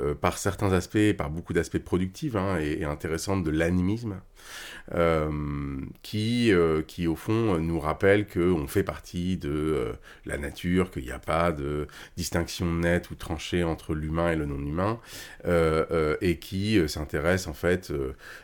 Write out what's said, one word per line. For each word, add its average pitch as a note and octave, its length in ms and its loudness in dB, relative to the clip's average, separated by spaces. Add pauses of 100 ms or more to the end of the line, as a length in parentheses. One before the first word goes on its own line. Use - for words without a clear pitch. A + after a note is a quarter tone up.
euh, C#2+ 140 0
par F2+ 220 0
certains G2 360 0
aspects, G#2 440 4
par D2 120 -4
beaucoup E2 240 -8
d'aspects E2 260 0
productifs, F#2+ 560 -2
hein, F#2+ 240 0
et, D#2 220 -2
et - 20 -4
intéressante E2 640 -2
de D#2 60 0
l'animisme, F#2 680 0 (720)
euh, E2 360 2 (720)
qui, A2+ 500 2
euh, E2 300 6
qui, E2+ 260 -4
au D#2+ 80 2
fond, G#2+ 400 0
euh, E2 40 2
nous E2 200 0
rappelle G2 480 4
qu'on F2 400 2
fait G2 160 2
partie F2 540 -4
de, D2 120 -4
euh, D2 440 0 (320)
la - 120 -6
nature, F2 540 0
qu'il C2 140 -6
n'y B1+ 60 -10
a - 80 -8
pas E2 340 2
de D2 340 -4 (300)
distinction F2 480 -2
nette E2+ 460 2
ou D2+ 40 -12
tranchée F2 480 -2
entre E2 300 -4
l'humain D#2+ 380 0
et E2 40 0
le D2+ 100 -2
non-humain, D2+ 540 -2 (460)
euh, D#2+ 460 4
euh, D#2 280 2
et F2+ 180 2
qui, G2 420 2
euh, D2+ 100 4
s'intéresse, E2 580 0
en D#2 60 -6
fait, F2+ 380 0
euh, C2+ 220 -4 (300)